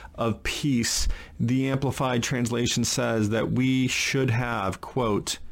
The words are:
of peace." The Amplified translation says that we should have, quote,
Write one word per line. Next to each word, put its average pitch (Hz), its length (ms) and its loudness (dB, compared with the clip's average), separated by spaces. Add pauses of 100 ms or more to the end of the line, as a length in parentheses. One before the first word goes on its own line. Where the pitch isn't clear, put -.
(160)
of 113 260 0
peace." - 640 0 (320)
The 131 300 2
Amplified 131 540 0
translation 120 600 0
says 113 460 0
that 110 220 0
we 131 360 2
should 131 440 0
have, 113 500 -2
quote, 110 560 0 (140)